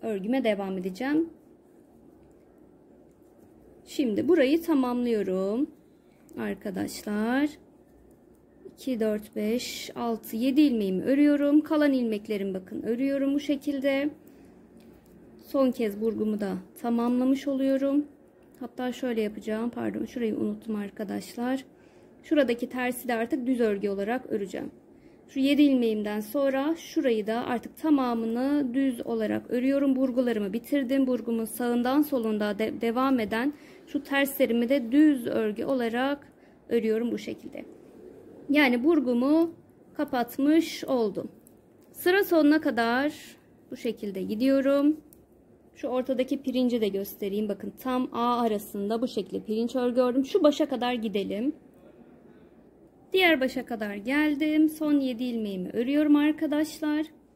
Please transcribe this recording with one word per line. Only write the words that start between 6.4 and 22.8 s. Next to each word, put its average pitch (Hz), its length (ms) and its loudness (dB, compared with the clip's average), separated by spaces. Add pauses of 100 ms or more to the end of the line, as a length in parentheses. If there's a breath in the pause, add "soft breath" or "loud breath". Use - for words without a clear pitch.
İki, 254 260 -4
dört, 214 360 -2
beş, 220 600 -4
altı, 233 400 -4
yedi 254 240 4
ilmeğimi 214 440 2
örüyorum. 285 560 4
Kalan 302 320 4
ilmeklerimi 214 640 -2
bakın 185 280 -8
örüyorum 277 520 0
bu 285 60 0
şekilde. 277 680 0 (1400 loud breath)
Son 269 240 2
kez 208 300 -2
burgumu 214 400 -2
da 196 160 -4 (240)
tamamlamış 247 680 0
oluyorum. 269 580 0 (540)
Hatta 254 320 -6
şöyle 240 280 -4
yapacağım. 214 500 -4
Pardon, 226 340 -4
şurayı 226 320 -4
unuttum 214 400 -4
arkadaşlar. 208 880 -6 (580 loud breath)
Şuradaki 254 460 2
tersi 247 400 -4